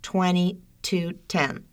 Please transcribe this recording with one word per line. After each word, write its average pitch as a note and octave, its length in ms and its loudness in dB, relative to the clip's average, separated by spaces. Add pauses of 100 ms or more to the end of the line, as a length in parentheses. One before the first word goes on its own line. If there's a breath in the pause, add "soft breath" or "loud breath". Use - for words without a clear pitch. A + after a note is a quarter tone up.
twenty-two F3+ 1160 0 (100)
ten. C3+ 440 -2